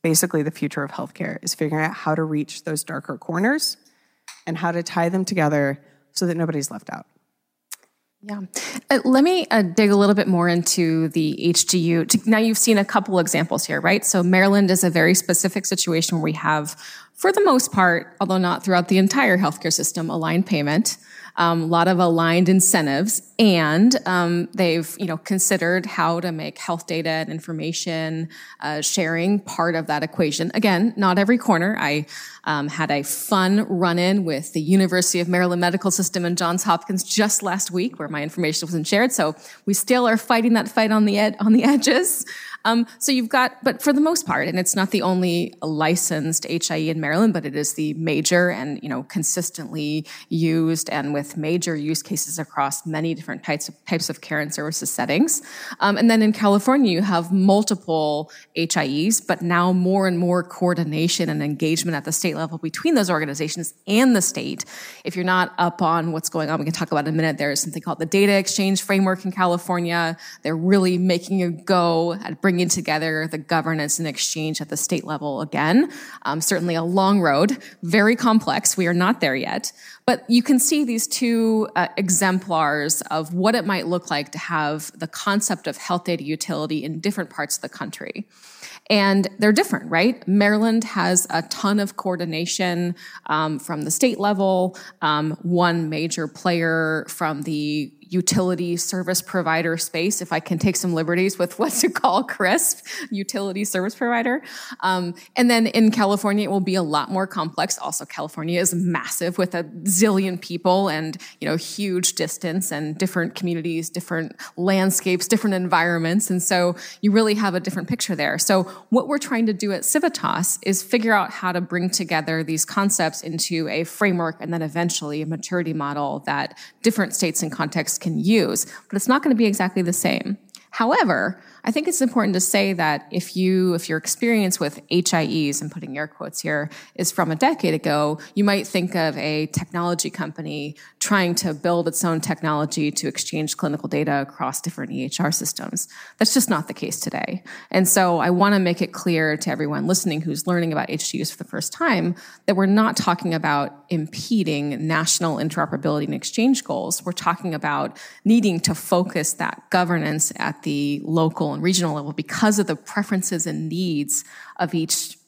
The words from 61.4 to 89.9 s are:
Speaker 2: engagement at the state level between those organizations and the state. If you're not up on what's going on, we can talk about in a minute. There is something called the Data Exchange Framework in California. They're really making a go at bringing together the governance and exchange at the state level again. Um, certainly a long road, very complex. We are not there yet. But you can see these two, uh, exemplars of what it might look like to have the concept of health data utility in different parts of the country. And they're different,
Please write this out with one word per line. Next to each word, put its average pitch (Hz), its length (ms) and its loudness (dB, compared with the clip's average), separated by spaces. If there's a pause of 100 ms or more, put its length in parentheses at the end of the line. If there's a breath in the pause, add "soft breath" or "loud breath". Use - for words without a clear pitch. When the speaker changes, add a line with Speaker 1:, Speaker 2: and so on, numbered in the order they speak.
Speaker 2:
engagement 160 540 -2
at 143 100 -6
the 160 60 -4
state 165 220 -2
level 160 220 -6
between 220 380 -2
those 202 160 2
organizations 156 640 -4 (120)
and 226 300 4
the 180 60 2
state. 139 420 -4 (400 loud breath)
If 175 120 -6
you're 180 100 -2
not 185 320 2
up 175 240 0
on 165 300 2
what's 160 180 -6
going 156 180 -2
on, 156 100 -2
we 147 60 -4
can 160 80 -2
talk - 180 -4
about 147 160 0
in 160 60 -2
a 156 40 0
minute. 160 200 2
There 143 160 -2
is 143 80 -2
something 165 220 -8
called - 160 -6
the 160 80 -4
Data 196 260 4
Exchange 196 480 2
Framework 190 460 0
in 180 60 -4
California. 175 840 0 (260 loud breath)
They're 160 140 -2
really 185 400 4
making 180 460 0
a 175 80 0
go 170 640 2
at 202 260 -10
bringing 190 140 4 (140)
together 156 600 -2
the 151 100 -6
governance 156 600 -2
and 165 80 -2
exchange 156 540 -4
at - 80 -8
the 147 80 -6
state - 280 -2
level 147 360 -6
again. 156 520 2 (300 loud breath)
Um, 151 180 -2
certainly 170 360 0
a 165 80 -2
long 190 360 4
road, 175 360 4 (260 loud breath)
very 208 320 4
complex. 220 640 2
We 180 100 2
are 170 80 2
not 185 260 2
there 135 160 0
yet. - 360 -4 (340 loud breath)
But 233 220 0
you 233 140 4
can 262 160 4
see 294 260 2
these 233 240 -2
two, 226 580 2 (100)
uh, 175 200 2
exemplars 180 1040 0 (100)
of 160 220 -4
what 190 220 2
it 214 100 0
might 190 220 -2
look 175 240 -2
like 147 220 -4
to 165 60 -8
have 156 580 -4
the 160 100 -8
concept 202 600 -2
of 147 120 -8
health 175 260 -4
data 170 180 -4
utility 151 640 -4
in 160 160 -8
different 196 300 -4
parts 147 260 -6
of - 60 -10
the - 80 -10
country. - 580 -12 (640 loud breath)
And 196 380 4 (100)
they're 214 120 6
different, 208 400 0